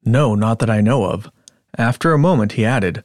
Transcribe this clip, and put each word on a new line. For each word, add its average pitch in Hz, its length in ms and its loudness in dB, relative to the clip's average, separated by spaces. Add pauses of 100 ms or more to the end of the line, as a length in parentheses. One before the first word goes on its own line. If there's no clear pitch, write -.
"No, 120 300 2
not 110 260 0
that 117 100 0
I 107 100 0
know 113 260 2
of." 87 240 -6 (460)
After 127 360 0
a 151 60 2
moment, 143 340 2
he 113 120 -2
added 107 400 -2